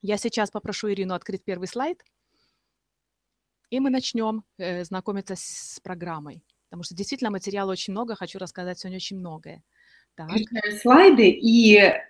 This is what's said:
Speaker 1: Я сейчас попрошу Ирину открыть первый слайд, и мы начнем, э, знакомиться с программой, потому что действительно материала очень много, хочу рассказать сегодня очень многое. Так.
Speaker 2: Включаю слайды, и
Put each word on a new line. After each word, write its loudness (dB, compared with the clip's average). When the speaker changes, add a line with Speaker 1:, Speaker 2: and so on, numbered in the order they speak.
Speaker 1:
Я -4
сейчас -4
попрошу -8
Ирину -4
открыть -10
первый -8
слайд, -6
и -4
мы 0
начнем, -4
э, -8
знакомиться -8
с -16
программой, -14
потому -16
что -16
действительно -6
материала -6
очень -8
много, -8
хочу -14
рассказать -12
сегодня -14
очень -12
многое. -16
Так. -16
Speaker 2:
Включаю -6
слайды, 8
и 6